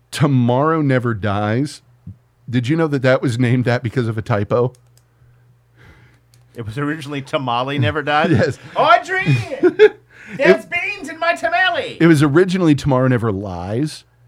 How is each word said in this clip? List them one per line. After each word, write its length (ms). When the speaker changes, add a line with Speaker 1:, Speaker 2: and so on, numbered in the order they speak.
Speaker 1:
Tomorrow 720
Never 320
Dies. 680
Did 200
you 80
know 120
that 140
that 200
was 160
named 260
that 180
because 260
of 100
a 40
typo? 500
Speaker 2:
It 100
was 140
originally 440
Tamale 560
Never 240
Died? 280
Speaker 1:
<laughs> 20
Yes. 260
Speaker 2:
Audrey! 480
Speaker 1:
<laughs> 360
Speaker 2:
There's 280
Speaker 1:
It 60
Speaker 2:
beans 380
in 100
my 160
tamale! 680
Speaker 1:
It 60
was 160
originally 520
Tomorrow 340
Never 240
Lies, 720